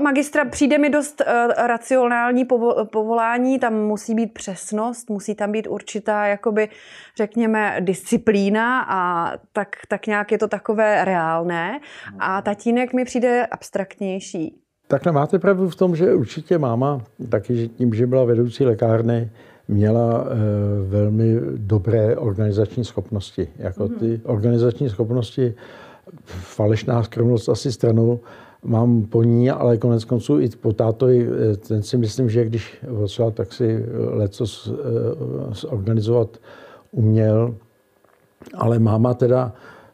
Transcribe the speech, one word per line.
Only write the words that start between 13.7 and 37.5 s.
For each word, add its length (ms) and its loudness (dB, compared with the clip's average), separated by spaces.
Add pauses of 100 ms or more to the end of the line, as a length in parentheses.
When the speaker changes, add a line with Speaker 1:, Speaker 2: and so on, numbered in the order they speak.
Speaker 2:
Takhle 240 0
máte 280 2
pravdu 300 2
v 60 -12
tom, 200 2
že 180 2
určitě 440 0
máma, 440 0 (280)
taky 260 0
že 120 -2
tím, 260 0
že 140 2
byla 180 4
vedoucí 400 2
lékárny, 680 2 (360)
měla, 580 2
eh, 100 -4 (520)
velmi 480 2 (200)
dobré 640 0
organizační 680 -2
schopnosti. 600 -6 (100)
Jako 260 -6
Speaker 1:
Mhm. 160 -4
Speaker 2:
ty 240 -2
organizační 680 0
schopnosti, 640 -2 (720)
falešná 800 -2
skromnost 460 0
asi 220 0
stranou, 480 2 (440)
mám 400 2
po 200 2
ní, 280 4
ale 260 2
konec 280 2
konců 340 0
i 100 2
po 240 -2
tátovi, 540 2 (260)
eh, 40 -4
ten 260 -4
si 140 -2
myslím, 320 0
že 160 2
když 400 -6 (180)
odšel, 280 -2
tak 220 -6
si, 220 0 (100)
eh, 300 -4
lecos, 580 -4
eh, 800 -4
zorganizovat 840 -2 (540)
uměl. 640 2 (1000)